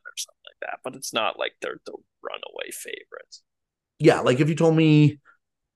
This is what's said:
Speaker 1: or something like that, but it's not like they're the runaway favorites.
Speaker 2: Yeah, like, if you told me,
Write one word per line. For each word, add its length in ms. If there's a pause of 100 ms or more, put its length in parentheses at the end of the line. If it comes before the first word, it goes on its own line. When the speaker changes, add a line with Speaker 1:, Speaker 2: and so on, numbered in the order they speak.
Speaker 1:
or 100
something 300
like 240
that, 120
but 120
it's 180
not 260
like 220
they're 240
the 80 (300)
runaway 480
favorites. 720 (560)
Speaker 2:
Yeah, 220
like, 200
if 80
you 60
told 200
me, 440 (580)